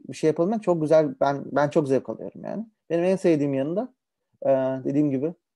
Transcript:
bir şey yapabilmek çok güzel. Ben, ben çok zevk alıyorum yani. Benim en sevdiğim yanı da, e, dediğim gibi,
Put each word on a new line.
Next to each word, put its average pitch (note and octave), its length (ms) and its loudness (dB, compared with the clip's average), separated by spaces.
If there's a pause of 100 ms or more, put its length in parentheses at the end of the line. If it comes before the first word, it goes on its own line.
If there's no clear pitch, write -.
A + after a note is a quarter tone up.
bir C3 80 -12
şey D#3+ 120 0
yapabilmek F3 340 0
çok F3 180 0
güzel. D3+ 400 4
Ben, C#3 320 0
ben C#3+ 160 2
çok D#3 200 2
zevk C3 200 0
alıyorum - 360 -12
yani. F#3+ 220 -8 (240)
Benim E3+ 140 0
en F#3+ 120 2
sevdiğim D3 380 2
yanı C#3 220 -2
da, B3+ 180 -6 (520)
e, C3 380 0
dediğim C#3+ 260 0
gibi, C#3 240 -4 (220)